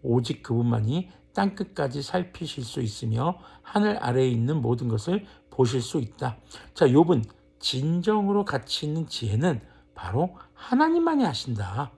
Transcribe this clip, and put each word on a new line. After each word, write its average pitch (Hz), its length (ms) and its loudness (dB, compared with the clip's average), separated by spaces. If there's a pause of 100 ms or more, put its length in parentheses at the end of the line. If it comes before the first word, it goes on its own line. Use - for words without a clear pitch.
오직 123 420 0
그분만이 120 640 0 (240)
땅끝까지 170 680 -2
살피실 - 600 -6
수 120 180 -8
있으며, 120 580 -2 (240)
하늘 208 340 0
아래에 127 320 2
있는 123 340 0
모든 120 240 -2
것을 170 400 -2 (240)
보실 127 320 2
수 - 160 -4
있다." 123 380 -6 (380)
자, 165 120 6
욥은 139 380 6 (340)
진정으로 196 880 0
가치 - 420 -6
있는 156 220 -4
지혜는 120 520 -2 (360)
바로 139 400 -4 (180)
하나님만이 320 720 2
아신다. 113 720 -4